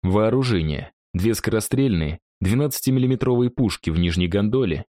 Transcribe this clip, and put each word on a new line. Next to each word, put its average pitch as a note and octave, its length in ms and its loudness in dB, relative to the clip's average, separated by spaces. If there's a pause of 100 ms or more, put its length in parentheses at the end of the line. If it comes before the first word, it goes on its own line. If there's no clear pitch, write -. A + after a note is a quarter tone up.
Вооружение. G#2+ 880 0 (220)
Две G#2+ 200 0
скорострельные, G#2 840 -2 (220)
двенадцатимиллиметровые B2+ 1080 0
пушки A2+ 400 -2
в D#2+ 80 0
нижней F2 300 0
гондоле G2+ 640 0